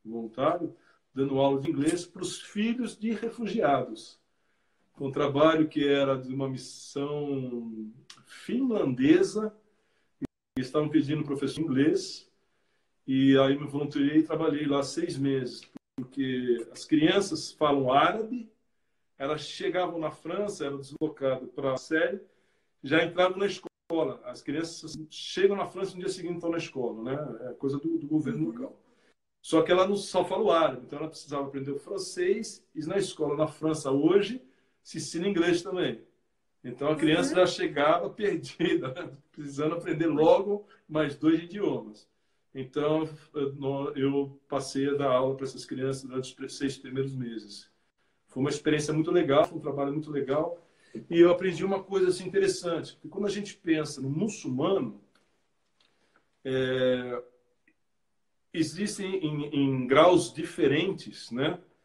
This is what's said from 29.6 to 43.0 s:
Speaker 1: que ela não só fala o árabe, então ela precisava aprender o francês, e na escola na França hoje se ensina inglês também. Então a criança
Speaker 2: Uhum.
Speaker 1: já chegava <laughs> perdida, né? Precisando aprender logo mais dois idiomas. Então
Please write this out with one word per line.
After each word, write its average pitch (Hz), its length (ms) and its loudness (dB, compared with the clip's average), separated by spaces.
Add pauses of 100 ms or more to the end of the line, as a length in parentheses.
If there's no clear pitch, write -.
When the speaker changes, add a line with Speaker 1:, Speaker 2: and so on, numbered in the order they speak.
Speaker 1:
que 175 100 2
ela 190 160 4
não 202 80 2
só 185 280 0
fala 208 180 -2
o 196 80 4
árabe, 151 360 2
então 143 120 -12
ela 156 100 -6
precisava 139 380 -8
aprender 139 240 -8
o 139 80 -6
francês, 196 840 -4 (100)
e 160 120 -8
na 190 120 -2
escola 143 380 -2
na 156 100 2
França 156 440 -2
hoje 180 520 4 (400)
se - 160 -14
ensina 175 300 -4
inglês 170 340 2
também. 170 380 -4 (640)
Então 135 240 -4
a 156 80 2
criança 151 340 4
Speaker 2:
Uhum. 165 60 0
Speaker 1:
já 180 100 8
chegava 160 640 2
<laughs> - 0 -
perdida, 170 840 -2
né? 160 180 -10 (200)
Precisando 147 420 -4
aprender 165 320 -2
logo 180 600 4 (220)
mais 151 280 0
dois 160 260 2
idiomas. 139 640 -6 (460)
Então 147 520 0 (280)